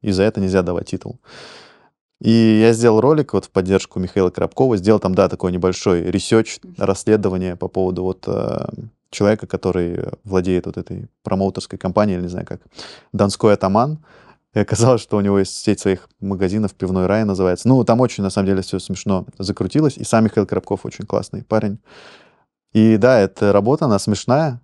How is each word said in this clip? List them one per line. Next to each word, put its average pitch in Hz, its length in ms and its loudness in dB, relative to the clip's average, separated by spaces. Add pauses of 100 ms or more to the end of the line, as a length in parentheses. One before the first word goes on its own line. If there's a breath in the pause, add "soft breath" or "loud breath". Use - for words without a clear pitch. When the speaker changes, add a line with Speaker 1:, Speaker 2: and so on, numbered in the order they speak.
Speaker 1:
И 107 100 -2
за 95 120 2
это 110 160 0
нельзя 95 220 0
давать 87 260 -4
титул. - 320 -10 (1000 loud breath)
И 113 400 4
я 113 120 6
сделал 113 260 4
ролик 147 340 2
вот 98 120 -2
в - 40 -20
поддержку 95 500 -2
Михаила 92 300 0
Коробкова, 117 480 0
сделал 101 220 2
там, 92 160 -2
да, 95 140 4
такой 92 240 -4
небольшой 90 500 0
ресерч, 98 580 0
Speaker 2:
Мгм. - 160 -20
Speaker 1:
расследование 95 760 -2
по 92 140 -8
поводу 92 340 -4
вот, 92 240 -6
э, - 380 -4 (440)
человека, 104 380 0
который 90 640 -4 (160)
владеет 92 400 0
вот 85 120 -10
этой 90 300 -12 (160)
промоутерской 95 560 -6
компанией, 95 380 -2
или 90 60 -6
не 87 60 -6
знаю 90 160 -8
как, - 140 -14 (540 loud breath)
«Донской 101 400 2
атаман». 113 460 0 (540 soft breath)
И 107 60 -2
оказалось, 117 420 2
что - 160 -4
у 101 40 2
него 101 180 2
есть 95 160 -2
сеть - 240 -2
своих 95 300 -2 (100)
магазинов, 98 540 -2
«Пивной 92 320 -2
рай» 104 180 0
называется. 92 440 0
Ну, 127 160 4
там 117 180 4
очень, 113 220 -2
на 95 60 0
самом 98 180 0
деле, 95 160 0
всё - 160 -6
смешно 92 460 -4 (120)
закрутилось. 101 600 -2
И 110 60 -10
сам 110 220 2
Михаил 101 200 0
Коробков 98 400 -6
очень - 200 -12
классный - 380 -6
парень. 110 360 -2 (920 loud breath)
И 110 240 6
да, 120 220 6
эта 98 340 2
работа, 117 320 2
она 131 120 2
смешная 120 680 -2